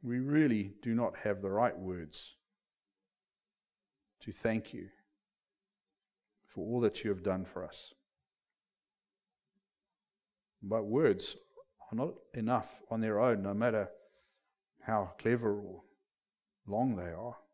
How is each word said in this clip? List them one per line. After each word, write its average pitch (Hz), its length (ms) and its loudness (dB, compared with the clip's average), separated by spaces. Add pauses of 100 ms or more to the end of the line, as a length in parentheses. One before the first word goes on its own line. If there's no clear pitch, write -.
we 123 160 -2
really 127 640 4
do 117 140 -2
not 117 280 2
have 98 200 0
the 98 80 -2
right 107 280 2
words 90 560 -8 (1900)
to 107 120 -10
thank 110 400 -2
you - 160 -12 (1600)
for - 180 -8
all 120 160 -2
that 110 240 2
you 110 60 0
have 92 120 -2
done 92 220 0
for 90 200 -10
us. - 280 -16 (2750)
But 107 220 -2
words 107 520 2 (540)
are 113 60 -4
not 143 180 -2 (200)
enough 113 340 0 (220)
on 113 100 0
their 110 200 2
own, 117 220 4
no 98 100 0
matter 107 380 2 (920)
how 104 380 0
clever 113 420 2
or 95 220 -14 (840)
long 113 300 0
they 87 140 -6
are. 107 260 -10 (180)